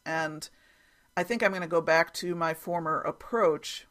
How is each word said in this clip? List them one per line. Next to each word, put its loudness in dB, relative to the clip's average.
And -4
I 0
think -2
I'm 2
gonna -6
go 2
back 4
to -4
my 0
former -4
approach 0